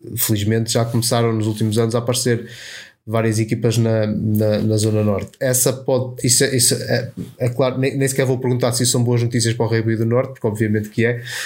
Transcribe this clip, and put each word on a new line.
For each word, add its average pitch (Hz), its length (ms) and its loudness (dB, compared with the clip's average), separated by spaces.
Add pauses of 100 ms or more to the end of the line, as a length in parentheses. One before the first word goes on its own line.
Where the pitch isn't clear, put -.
(160)
felizmente, 110 560 0
já 117 140 2
começaram 117 480 0
nos 107 120 0
últimos 107 300 0
anos 113 180 2
a 123 40 2
aparecer 120 500 0 (580)
várias 110 320 0
equipas 110 380 0
na, 110 300 2
na, 107 540 0
na 107 180 2
Zona 107 260 2
Norte. 98 340 -2
Essa 127 360 0
pode, 127 520 -2
isso 123 160 4
é, 131 140 0
isso 117 160 2
é, - 400 -2 (240)
é 123 140 -2
claro, 127 280 0
nem, 131 200 0
nem 135 100 2
sequer 135 160 0
vou 127 140 0
perguntar 123 340 0
se 120 100 0
isso 120 100 2
são 123 120 2
boas 120 180 2
notícias 117 300 0
para 117 140 0
o - 20 0
rugby 113 260 0
do 113 120 0
Norte, 120 240 0
porque - 160 -6
obviamente 107 420 0
que 113 160 0
é, 120 180 0 (240)